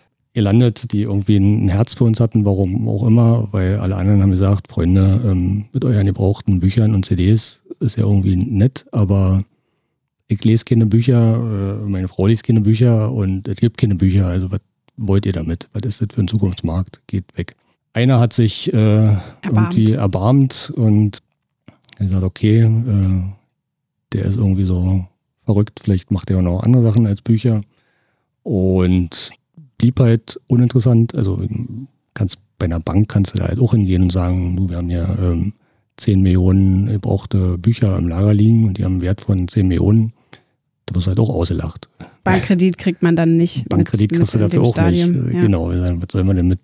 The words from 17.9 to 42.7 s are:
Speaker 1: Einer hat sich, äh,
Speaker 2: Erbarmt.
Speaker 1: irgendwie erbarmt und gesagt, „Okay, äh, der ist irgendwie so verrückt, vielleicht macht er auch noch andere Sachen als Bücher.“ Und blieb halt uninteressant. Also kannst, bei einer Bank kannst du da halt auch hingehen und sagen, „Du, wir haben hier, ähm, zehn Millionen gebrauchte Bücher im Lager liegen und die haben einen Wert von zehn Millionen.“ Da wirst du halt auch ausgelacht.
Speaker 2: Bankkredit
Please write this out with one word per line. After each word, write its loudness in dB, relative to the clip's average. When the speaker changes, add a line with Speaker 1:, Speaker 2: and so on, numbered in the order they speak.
Speaker 1:
Einer 2
hat 2
sich, 0
äh, -6
Speaker 2:
Erbarmt. 0
Speaker 1:
irgendwie 2
erbarmt 0
und 0
gesagt, -2
„Okay, 2
äh, 0
der -4
ist -2
irgendwie 0
so -2
verrückt, 0
vielleicht -2
macht -4
er 0
auch 2
noch -2
andere 4
Sachen 2
als -4
Bücher.“ 0
Und 0
blieb 0
halt 0
uninteressant. 2
Also -2
kannst, -6
bei -2
einer -4
Bank 0
kannst 0
du -4
da -2
halt -4
auch 2
hingehen 2
und 2
sagen, -2
„Du, -2
wir -6
haben -6
hier, -2
ähm, -2
zehn 2
Millionen 4
gebrauchte -2
Bücher 0
im -2
Lager 2
liegen 4
und -2
die -4
haben -2
einen -2
Wert -4
von -2
zehn 0
Millionen.“ 2
Da -10
wirst -2
du -2
halt -2
auch 2
ausgelacht. -6
Speaker 2:
Bankkredit 0